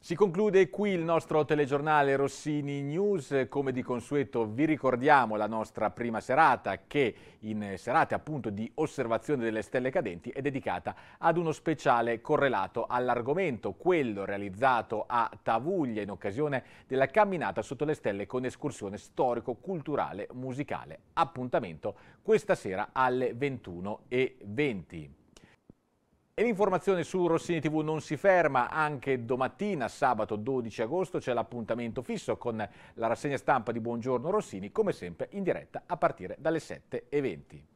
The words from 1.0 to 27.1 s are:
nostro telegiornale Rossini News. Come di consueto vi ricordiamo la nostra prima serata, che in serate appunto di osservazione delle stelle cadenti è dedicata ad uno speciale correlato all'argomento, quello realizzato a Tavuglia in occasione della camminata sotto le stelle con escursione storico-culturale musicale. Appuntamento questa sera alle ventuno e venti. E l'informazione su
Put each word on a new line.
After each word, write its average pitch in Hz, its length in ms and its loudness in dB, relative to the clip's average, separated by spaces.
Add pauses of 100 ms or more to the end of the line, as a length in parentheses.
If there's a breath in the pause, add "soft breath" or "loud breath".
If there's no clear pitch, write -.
nostro 156 420 2
telegiornale 143 720 4
Rossini 143 640 -2
News. 147 680 0
Come 135 220 0
di 123 100 -2
consueto 123 640 0
vi 113 180 0
ricordiamo 131 720 4
la 107 120 0
nostra 110 420 -2
prima 113 300 -4
serata, 127 680 2
che 131 280 0 (260 loud breath)
in 107 360 -6
serate 131 380 0
appunto 117 340 -6
di 107 280 -6
osservazione 127 680 -2
delle 110 180 -2
stelle 127 300 -2
cadenti 110 400 -4
è - 100 -10
dedicata 107 560 -4 (220 loud breath)
ad 165 180 2
uno 165 160 0
speciale 120 680 2
correlato 120 640 2
all'argomento, 123 840 0
quello 123 520 2
realizzato 101 840 0
a 117 240 0 (120)
Tavuglia 123 580 0
in 104 100 -4
occasione 117 540 -2 (220 loud breath)
della 135 220 2
camminata 160 520 2
sotto 131 240 -4
le 151 100 0
stelle 101 300 -2
con 127 220 -4
escursione 107 500 -6
storico-culturale 120 1400 -4
musicale. 127 680 -8 (140)
Appuntamento 120 840 -2 (260 loud breath)
questa 208 320 2
sera 101 380 -4
alle 127 420 2
ventuno 107 760 -6
e - 360 0
venti. 98 720 -4 (1200 loud breath)
E 202 60 4
l'informazione 190 580 2
su 180 240 0